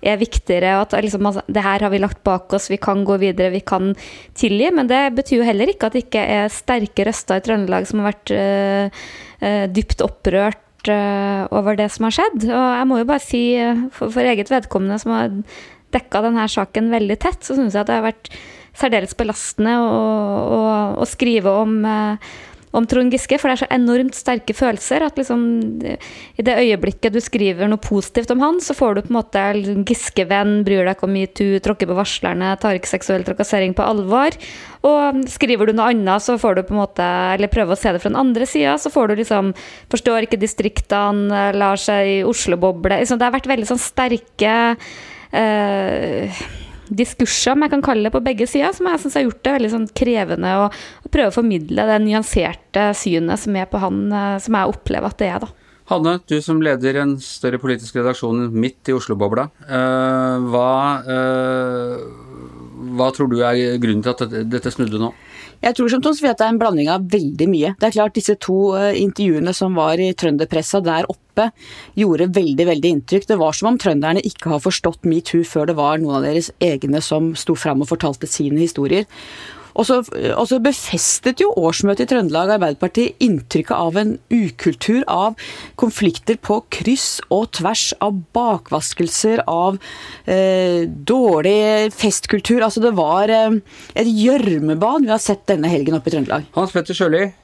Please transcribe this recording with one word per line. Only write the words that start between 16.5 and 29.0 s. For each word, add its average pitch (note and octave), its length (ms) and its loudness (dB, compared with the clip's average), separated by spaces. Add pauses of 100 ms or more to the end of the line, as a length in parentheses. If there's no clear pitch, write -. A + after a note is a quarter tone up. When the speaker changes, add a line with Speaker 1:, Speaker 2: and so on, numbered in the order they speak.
Speaker 1:
veldig G#3+ 240 0
tett, - 240 -2
så C4 160 -2
synes A#3 160 2
jeg G3+ 80 0
at G#3 60 -2
det A#3 100 0
har A3 140 0
vært - 180 -12 (480)
særdeles A3 400 0
belastende G#3+ 540 -2 (100)
å, A3+ 120 2 (600)
å, A#3 40 2 (440)
å - 80 2
skrive A3+ 400 2
om, A3 320 2
eh, G#3+ 460 -2 (500)
om A#3 80 2
Trond B3+ 240 2
Giske, B3+ 320 0
for D4 80 2
det B3+ 60 2
er A#3+ 80 -4
så - 100 -8
enormt B3+ 400 2
sterke A#3+ 400 -4
følelser B3+ 480 0
at D4+ 160 -2
liksom, B3 240 0 (960)
i G#3+ 80 -2
det A#3+ 160 4
øyeblikket G3+ 540 0
du - 80 4
skriver G3 480 0
noe G#3+ 100 0
positivt G#3+ 540 -2
om B3+ 80 2
han, D#4+ 180 2
så C#4+ 160 -4
får A#3 160 2
du G3+ 80 0